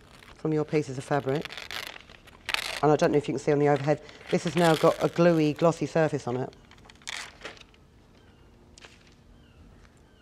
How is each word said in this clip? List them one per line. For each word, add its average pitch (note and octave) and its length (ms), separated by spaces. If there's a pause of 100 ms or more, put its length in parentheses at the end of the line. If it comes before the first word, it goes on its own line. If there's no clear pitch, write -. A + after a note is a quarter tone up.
(380)
from D#3 160
your D3+ 100
pieces D3 340
of C#3+ 60
fabric, C#3+ 480 (1300)
and D3+ 100
I D3+ 40
don't D3 160
know C#3+ 60
if C#3+ 100
you D3+ 60
can B2+ 60
see D#3 120
on C#3+ 80
the D3 100
overhead, C#3+ 320 (280)
this - 160
has D#3 100
now E3 200
got - 260
a D3+ 80
gluey, D#3+ 440
glossy D#3+ 320
surface D3+ 420
on B2 100
it. B2+ 160 (3750)